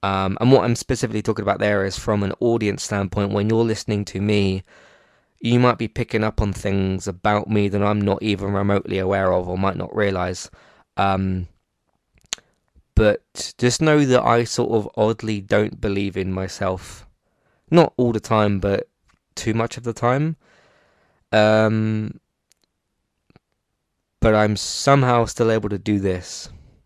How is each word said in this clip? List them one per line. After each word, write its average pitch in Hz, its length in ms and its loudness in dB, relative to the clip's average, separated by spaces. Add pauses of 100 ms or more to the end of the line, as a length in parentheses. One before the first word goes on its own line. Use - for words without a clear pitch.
Um, 95 360 -2
and 127 120 2
what 123 120 6
I'm 117 120 0
specifically 113 460 -4
talking 107 220 -4
about 98 160 0
there 104 240 2
is 98 140 -4
from 104 260 0
an 98 160 -2
audience 110 440 0
standpoint, 101 480 -2
when 101 180 0
you're 113 140 2
listening 107 420 -2
to - 160 -8
me, 101 420 0 (760)
you 120 200 2
might 123 200 2
be 117 80 -4
picking 110 360 -4
up 107 180 -2
on 101 120 0
things 95 540 -2
about 104 420 0
me 104 200 2
that 101 120 -2
I'm 104 200 2
not 98 200 0
even 98 320 -2
remotely 98 460 -2
aware 95 320 0
of 90 180 -2
or 90 80 -4
might 95 200 -2
not 92 180 -8
realise. 92 540 -2 (460)
Um, 95 520 0 (1500)
but - 300 4 (340)
just 123 240 0
know 151 240 4
that 127 180 4
I 117 200 2
sort - 280 -2
of 110 240 0
oddly 107 460 -2
don't 104 400 -2
believe 98 340 -4
in 95 160 -4
myself. 95 760 -6 (640)
Not 165 260 6
all 123 140 2
the 110 80 -2
time, 104 400 2
but 98 300 -2 (460)
too - 180 -4
much 113 240 -2
of 123 60 -16
the 120 100 -6
time. 143 420 0 (960)
Um, 110 880 2 (2000)
but 110 160 4
I'm 107 200 4
somehow 127 680 2
still 113 260 0
able 110 180 0
to 98 100 -6
do 104 200 0
this. 92 500 -6 (360)